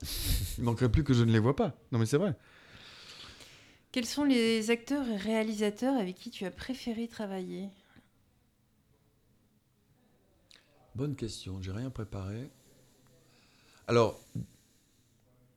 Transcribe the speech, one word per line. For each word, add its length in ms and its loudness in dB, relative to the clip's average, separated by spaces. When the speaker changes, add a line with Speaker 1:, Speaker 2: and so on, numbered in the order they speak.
Speaker 1:
Il 60 -2
manquerait 260 4
plus 140 4
que 100 4
je 80 6
ne 80 6
les 80 8
vois 160 4
pas. 220 0
Non, 80 2
mais 60 4
c'est 100 2
vrai. 200 2
Speaker 2:
Quels 140 -2
sont 180 -2
les 460 4
acteurs 360 -2
et 100 -2
réalisateurs 800 0
avec 200 -2
qui 140 -14
tu 140 -8
as 60 -4
préféré 560 -6
travailler ? 640 -8
Speaker 1:
Bonne 180 -4
question, 460 -8
j'ai 100 -8
rien 200 -6
préparé. 600 -10
Alors, 340 4